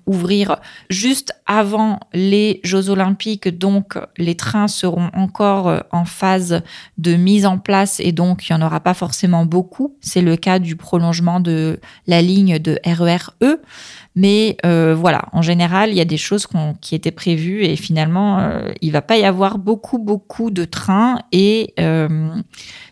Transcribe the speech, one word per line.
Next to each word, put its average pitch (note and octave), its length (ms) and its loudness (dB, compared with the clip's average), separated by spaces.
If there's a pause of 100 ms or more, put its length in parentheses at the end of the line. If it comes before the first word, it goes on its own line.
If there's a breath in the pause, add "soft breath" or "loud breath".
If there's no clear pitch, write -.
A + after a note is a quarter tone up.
ouvrir F#3+ 500 0 (340 loud breath)
juste A#3 420 -2 (140)
avant G#3+ 540 0 (120)
les G3 520 0
Jeux F#3+ 260 0
Olympiques, F#3+ 640 -2
donc G3 400 -2 (200)
les E3+ 180 -2
trains G#3 340 -2
seront F3 460 -2
encore, F#3+ 540 0
euh, D#3+ 100 0 (140)
en F3 120 0
phase F3+ 580 -2 (360 loud breath)
de E3+ 160 0
mise G3 320 4
en F#3 120 0
place G3 420 0
et - 100 0
donc F3 380 0
il - 40 -2
y E3 40 2
en D#3+ 60 2
aura D#3+ 180 -2
pas F3+ 140 0
forcément E3+ 520 0
beaucoup. F#3 540 -2
C'est - 220 -2
le E3 140 4
cas F#3 220 0
du E3+ 160 -2
prolongement E3+ 640 0
de D#3+ 400 0 (300 loud breath)
la E3+ 120 6
ligne F#3 380 4
de D#3 260 -2
R E3+ 200 0
E E3+ 120 2
R - 260 -10
E. D4+ 180 2 (540 loud breath)
Mais, G3+ 520 2
euh, E3 280 4
voilà, E3 380 0
en E3 80 0
général, F3 480 2
il G#3 80 -2
y F3 60 2
a - 20 2
des D#3 140 -2
choses G3+ 280 -4
qu'on, D3+ 280 -4
qui - 200 -8
étaient D#3+ 160 -4
prévues F3 540 -2
et D#3 120 0
finalement, F3 640 0
euh, - 300 -4 (120)
il D3+ 100 -2
va D3+ 80 0
pas A3+ 160 0
y G#3+ 80 4
avoir G3 320 2
beaucoup, G#3 400 -2
beaucoup G#3+ 540 -4
de F3 160 -2
trains. A3+ 540 0 (120)
Et, G#3 480 2
euh, D#3+ 480 0 (640 loud breath)